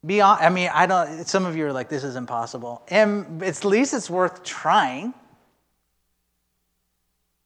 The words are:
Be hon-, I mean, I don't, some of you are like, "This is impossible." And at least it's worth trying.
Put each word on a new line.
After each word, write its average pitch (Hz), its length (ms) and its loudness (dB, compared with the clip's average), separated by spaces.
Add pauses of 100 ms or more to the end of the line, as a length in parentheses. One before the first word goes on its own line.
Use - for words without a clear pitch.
Be 196 140 0
hon-, 202 200 6
I 160 120 6
mean, 180 220 0
I 160 120 4
don't, 170 420 0
some 190 200 0
of 160 100 -4
you 156 100 -2
are 143 60 -4
like, 127 160 -6
"This 139 160 -6
is 131 100 -6
impossible." 120 720 -8
And 190 540 0
at 185 220 -4
least 233 300 2
it's 196 160 -6
worth 180 340 -2
trying. 165 720 -2 (2250)